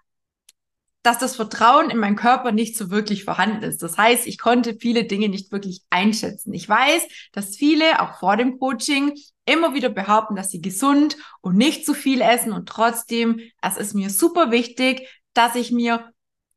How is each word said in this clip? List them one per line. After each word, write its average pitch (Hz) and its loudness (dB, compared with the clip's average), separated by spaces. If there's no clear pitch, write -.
dass 233 2
das 254 -4
Vertrauen 233 4
in 240 -2
meinem 208 0
Körper 247 2
nicht 220 -2
so 190 -8
wirklich 214 -2
vorhanden 202 0
ist. 156 -8
Das 165 -8
heißt, 240 4
ich - -10
konnte 233 2
viele 233 0
Dinge 208 -2
nicht 190 -6
wirklich 196 -10
einschätzen. 208 -2
Ich - -10
weiß, 277 2
dass 202 -10
viele, 311 2
auch - -8
vor 196 2
dem 254 -2
Coaching, 277 -2
immer 311 0
wieder 254 0
behaupten, 208 0
dass 190 -6
sie 160 -10
gesund 285 2
und 185 0
nicht 277 2
zu 294 -2
viel 262 0
essen. 226 2
Und 175 -8
trotzdem, 233 -2
es 208 -4
ist 208 -8
mir 196 -2
super 330 2
wichtig, 254 0
dass 240 4
ich 240 -4
mir 233 -2